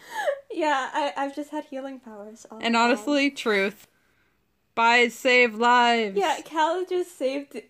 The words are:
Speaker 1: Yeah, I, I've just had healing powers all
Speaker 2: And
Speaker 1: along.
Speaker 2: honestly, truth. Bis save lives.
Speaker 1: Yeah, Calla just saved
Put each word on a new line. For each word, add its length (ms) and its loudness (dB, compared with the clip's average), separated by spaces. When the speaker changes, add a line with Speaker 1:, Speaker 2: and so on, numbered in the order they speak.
Speaker 1:
Yeah, 420 -2
I, 240 -4
I've 180 -6
just 160 -10
had 140 -8
healing 340 -12
powers 520 -20
all 100 -18
Speaker 2:
And 160 0
Speaker 1:
along. 140 4
Speaker 2:
honestly, 400 0
truth. 560 -2
Bis 400 4
save 400 4
lives. 640 2
Speaker 1:
Yeah, 260 0
Calla 420 0
just 300 -6
saved 420 -6